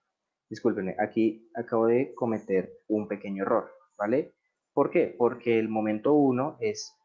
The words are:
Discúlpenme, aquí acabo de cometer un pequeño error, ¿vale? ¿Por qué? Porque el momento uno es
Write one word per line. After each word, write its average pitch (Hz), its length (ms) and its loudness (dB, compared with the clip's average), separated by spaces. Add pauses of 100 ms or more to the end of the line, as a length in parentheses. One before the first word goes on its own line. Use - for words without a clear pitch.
(500)
Discúlpenme, 101 480 -2
aquí 110 560 0
acabo 117 320 0
de 120 280 2
cometer 104 580 -2 (160)
un 107 200 0
pequeño 98 360 -6
error, 98 260 0 (280)
¿vale? 117 360 -2 (400)
¿Por 143 160 2
qué? - 260 0
Porque 120 420 2
el 110 100 0
momento 107 440 0
uno 143 480 2
es - 340 -6 (100)